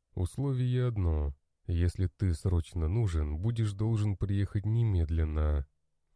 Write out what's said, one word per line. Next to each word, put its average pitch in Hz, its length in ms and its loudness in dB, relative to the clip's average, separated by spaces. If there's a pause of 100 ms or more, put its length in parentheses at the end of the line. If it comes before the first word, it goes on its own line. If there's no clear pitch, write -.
(140)
Условие 127 760 -2
одно. 80 480 0 (300)
Если 87 420 0
ты 92 260 0
срочно 85 540 0
нужен, 82 500 0
будешь 110 360 -2
должен 107 440 0
приехать 101 480 -2
немедленно». 80 1040 2 (480)